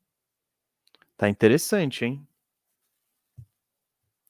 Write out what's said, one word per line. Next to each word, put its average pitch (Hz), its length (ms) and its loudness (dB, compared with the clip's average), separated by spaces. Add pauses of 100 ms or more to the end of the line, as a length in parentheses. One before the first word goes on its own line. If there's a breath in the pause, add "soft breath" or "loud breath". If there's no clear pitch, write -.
(1160)
tá 107 100 0
interessante, 127 800 0
hein? 139 220 -8 (2000)